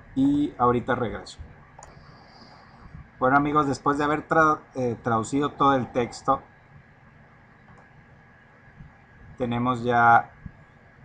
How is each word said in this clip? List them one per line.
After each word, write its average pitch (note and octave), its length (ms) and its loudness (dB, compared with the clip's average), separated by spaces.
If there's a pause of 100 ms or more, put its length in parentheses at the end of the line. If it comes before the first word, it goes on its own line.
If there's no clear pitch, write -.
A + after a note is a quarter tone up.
(160)
y C#3+ 420 0
ahorita A#2+ 380 0
regreso. G#2+ 420 -8 (1800)
Bueno, C3 180 2
amigos, D3 300 2
después C#3+ 320 -2
de D3+ 40 -2
haber D3 240 -2
tra-, D#3 320 2 (140)
eh, B2 300 -4
traducido A#2+ 480 -2
todo C#3 240 2
el B2 160 -4
texto, C3 500 -2 (3000)
tenemos A#2+ 460 -2
ya A#2+ 480 4 (720)